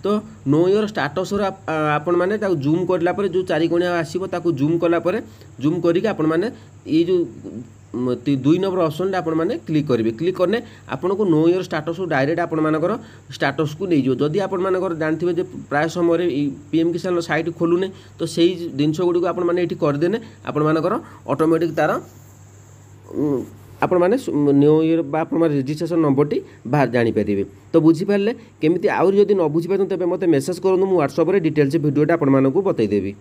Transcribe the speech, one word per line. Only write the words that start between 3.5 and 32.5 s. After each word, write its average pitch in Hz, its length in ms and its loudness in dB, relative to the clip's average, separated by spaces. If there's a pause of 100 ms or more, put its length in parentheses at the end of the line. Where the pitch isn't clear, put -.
କୋଣିଆ 175 300 0
ଆସିବ, 170 300 -4
ତାକୁ 170 240 -2
zoom 151 280 0
କଲା 170 200 2
ପରେ, 185 220 -2 (400)
zoom 160 200 0
କରିକି 175 260 2
ଆପଣମାନେ 170 440 0 (360)
ଏଇ 156 160 2
ଯେଉଁ, 175 220 0 (680)
ଉଁ, 123 220 -2 (100)
ତି-, 139 120 2
ଦୁଇ 143 200 2
number 185 280 -2
ଅପସନ୍ଟା 185 320 -2
ଆପଣମାନେ 165 400 -2 (100)
click 147 200 0
କରିବେ। 113 240 2
click 170 260 -2
କଲେ 190 240 0 (280)
ଆପଣଙ୍କୁ 185 360 -2
Know 160 220 4
Your 180 160 2
Status-କୁ 170 420 -6
direct 156 340 0
ଆପଣମାନଙ୍କର 160 580 0 (340)
ଷ୍ଟାଟସ୍କୁ 147 540 -4
ନେଇଯିବ। 139 280 2
ଯଦି 151 260 0
ଆପଣମାନଙ୍କର 185 560 -2
ଜାଣିଥିବେ 160 380 -2
ଯେ 170 100 -2
ପ୍ରାୟ 151 440 -4
ସମୟରେ 170 400 0
ଏଇ 143 240 -2 (200)
ପି 156 80 0
ଏମ୍ 170 140 0
କିଷାନର 175 280 -2
site 165 280 -2
ଖୋଲୁନି, 170 380 0 (320)
ତ - 60 -4
ସେଇ 170 520 0
ଜିନିଷ 156 240 0
ଗୁଡ଼ିକୁ 175 240 2
ଆପଣମାନେ 175 360 0
ଏଇଠି 175 140 -2
କରିଦେଲେ 156 420 0 (280)
ଆପଣମାନଙ୍କର 156 480 0 (340)
automatic 160 480 0
ତାର, 160 160 0 (1200)
ଉଁ, 139 320 -2 (380)
ଆପଣମାନେ 180 360 2
ସୁ-, - 140 -6
Know 143 500 4
Your 160 220 0
ବା 143 180 -4
ଆପଣଙ୍କର 165 300 0
registration 151 500 -2
ନମ୍ବରଟି 147 360 2 (300)
ବାହାର 135 220 2
ଜାଣିପାରିବେ। 107 540 0 (300)
ତ - 40 2
ବୁଝିପାରିଲେ? 190 580 2 (260)
କେମିତି 175 260 2
ଆହୁରି 165 300 2
ଯଦି 202 160 4
ନ 185 140 2
ବୁଝିପାରୁଛନ୍ତି, 175 420 0
ତେବେ 180 160 -2
ମୋତେ 175 200 -2
message 165 360 2
କରନ୍ତୁ, 190 240 2
ମୁଁ 190 160 2
WhatsApp-ରେ 165 380 2
ଡିଟେଲ୍ସ 151 380 0
ଭିଡ଼ିଓଟା 151 360 2
ଆପଣମାନଙ୍କୁ 135 480 2